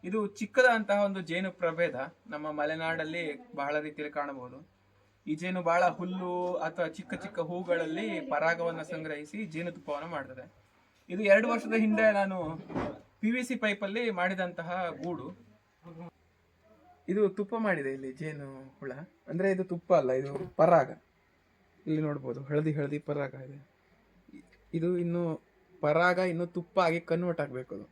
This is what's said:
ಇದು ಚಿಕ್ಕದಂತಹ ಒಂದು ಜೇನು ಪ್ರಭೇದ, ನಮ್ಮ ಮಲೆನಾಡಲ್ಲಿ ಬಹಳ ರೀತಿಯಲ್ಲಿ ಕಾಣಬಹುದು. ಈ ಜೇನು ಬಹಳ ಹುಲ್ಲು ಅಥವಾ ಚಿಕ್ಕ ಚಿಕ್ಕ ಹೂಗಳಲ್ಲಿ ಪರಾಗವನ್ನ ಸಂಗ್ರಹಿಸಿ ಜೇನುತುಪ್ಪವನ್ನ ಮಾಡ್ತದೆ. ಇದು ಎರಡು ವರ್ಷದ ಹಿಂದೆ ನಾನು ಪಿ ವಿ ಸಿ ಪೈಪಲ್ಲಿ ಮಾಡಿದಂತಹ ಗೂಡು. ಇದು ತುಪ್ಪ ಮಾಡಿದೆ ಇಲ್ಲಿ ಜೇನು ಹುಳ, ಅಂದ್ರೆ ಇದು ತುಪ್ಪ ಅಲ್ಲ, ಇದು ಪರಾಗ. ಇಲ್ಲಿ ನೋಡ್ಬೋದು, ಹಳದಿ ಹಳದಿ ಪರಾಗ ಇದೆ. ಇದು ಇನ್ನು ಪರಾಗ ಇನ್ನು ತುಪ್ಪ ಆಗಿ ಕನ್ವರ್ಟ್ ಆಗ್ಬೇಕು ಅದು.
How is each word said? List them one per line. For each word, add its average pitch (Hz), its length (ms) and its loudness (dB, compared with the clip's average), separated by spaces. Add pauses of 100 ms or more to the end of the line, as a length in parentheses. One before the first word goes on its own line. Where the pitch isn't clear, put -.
ಇದು 202 220 -2
ಚಿಕ್ಕದಂತಹ 208 760 4
ಒಂದು 196 160 0
ಜೇನು 180 320 -4
ಪ್ರಭೇದ, 165 420 0 (320)
ನಮ್ಮ 151 260 -6
ಮಲೆನಾಡಲ್ಲಿ 160 1040 -4
ಬಹಳ 143 240 -2
ರೀತಿಯಲ್ಲಿ 147 320 -8
ಕಾಣಬಹುದು. 139 580 -8 (560)
ಈ 151 80 -2
ಜೇನು 180 280 -4
ಬಹಳ 170 260 4
ಹುಲ್ಲು 180 680 -4
ಅಥವಾ 165 340 -4
ಚಿಕ್ಕ 180 260 -10
ಚಿಕ್ಕ 175 260 -8
ಹೂಗಳಲ್ಲಿ 170 800 -2
ಪರಾಗವನ್ನ 160 600 0
ಸಂಗ್ರಹಿಸಿ 156 640 -8
ಜೇನುತುಪ್ಪವನ್ನ 160 600 -6
ಮಾಡ್ತದೆ. 135 460 -10 (560)
ಇದು 185 140 -2
ಎರಡು 208 260 8
ವರ್ಷದ 226 300 -2
ಹಿಂದೆ 220 340 6
ನಾನು 190 460 0 (640)
ಪಿ 214 100 0
ವಿ 247 120 0
ಸಿ 247 140 -4
ಪೈಪಲ್ಲಿ 208 540 -2
ಮಾಡಿದಂತಹ 180 800 -2
ಗೂಡು. 151 560 -8 (1600)
ಇದು 202 200 4
ತುಪ್ಪ 196 300 -4
ಮಾಡಿದೆ 160 340 0
ಇಲ್ಲಿ 135 200 -8
ಜೇನು 135 680 -10
ಹುಳ, 135 140 -8 (360)
ಅಂದ್ರೆ 185 220 0
ಇದು 185 140 0
ತುಪ್ಪ 180 300 0
ಅಲ್ಲ, 135 180 4
ಇದು 131 440 -2
ಪರಾಗ. 160 440 6 (840)
ಇಲ್ಲಿ 156 160 0
ನೋಡ್ಬೋದು, 139 400 -4
ಹಳದಿ 151 300 0
ಹಳದಿ 143 260 -2
ಪರಾಗ 143 360 -4
ಇದೆ. 135 340 -16 (1040)
ಇದು 170 240 0
ಇನ್ನು 170 440 0 (380)
ಪರಾಗ 170 380 4
ಇನ್ನು 175 280 0
ತುಪ್ಪ 170 320 -4
ಆಗಿ 170 220 4
ಕನ್ವರ್ಟ್ 170 400 -2
ಆಗ್ಬೇಕು 127 340 -6
ಅದು. 101 180 -12